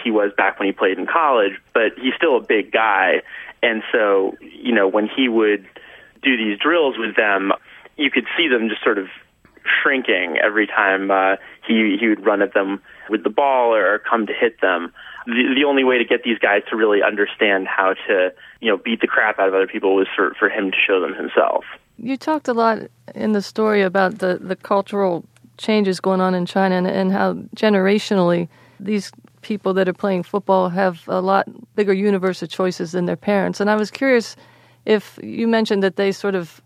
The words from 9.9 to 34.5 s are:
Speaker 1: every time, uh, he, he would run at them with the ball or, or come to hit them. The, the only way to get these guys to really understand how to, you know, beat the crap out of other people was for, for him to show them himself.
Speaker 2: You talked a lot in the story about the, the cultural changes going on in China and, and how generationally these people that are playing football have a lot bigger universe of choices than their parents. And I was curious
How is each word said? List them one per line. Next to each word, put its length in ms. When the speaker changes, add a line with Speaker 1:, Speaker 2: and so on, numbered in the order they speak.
Speaker 1:
every 220
time, 460
uh, 240
he, 320
he 80
would 180
run 160
at 140
them 260
with 140
the 60
ball 460
or, 180
or 60
come 260
to 80
hit 280
them. 300
The, 280
the 100
only 180
way 160
to 60
get 180
these 160
guys 320
to 40
really 280
understand 640
how 260
to, 260
you 100
know, 80
beat 240
the 60
crap 300
out 100
of 60
other 140
people 260
was 220
for, 240
for 100
him 220
to 60
show 220
them 140
himself. 500
Speaker 2:
You 200
talked 300
a 60
lot 260
in 200
the 100
story 400
about 360
the, 220
the 140
cultural 680
changes 420
going 220
on 120
in 140
China 280
and, 120
and 240
how 220
generationally 920
these 320
people 320
that 120
are 60
playing 300
football 460
have 380
a 140
lot 260
bigger 180
universe 480
of 80
choices 440
than 120
their 100
parents. 440
And 100
I 60
was 160
curious 440